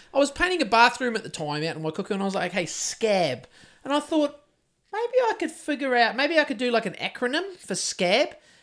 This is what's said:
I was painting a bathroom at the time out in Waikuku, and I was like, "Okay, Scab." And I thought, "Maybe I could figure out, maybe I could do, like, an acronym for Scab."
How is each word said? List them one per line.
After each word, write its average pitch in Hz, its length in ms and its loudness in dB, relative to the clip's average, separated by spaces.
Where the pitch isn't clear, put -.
I - 60 0
was 285 100 4
painting 349 320 -2
a 254 40 2
bathroom 233 500 4
at 208 80 -4
the 135 60 -14
time 151 340 -4
out 165 140 -4
in 160 40 -8
Waikuku, 156 300 -6
and 196 100 -2
I 196 40 -2
was 196 100 -2
like, 180 160 -2
"Okay, 180 160 -2
Scab." 180 800 -2
And 269 80 -6
I 294 80 2
thought, 294 400 0
"Maybe 466 200 -4
I 415 100 0
could 339 120 -2
figure 277 440 -2
out, 226 200 4
maybe 294 220 2
I 302 60 6
could 277 140 -4
do, 247 120 0
like, 226 160 2
an 190 100 -4
acronym 294 600 -4
for - 160 -10
Scab." 196 640 0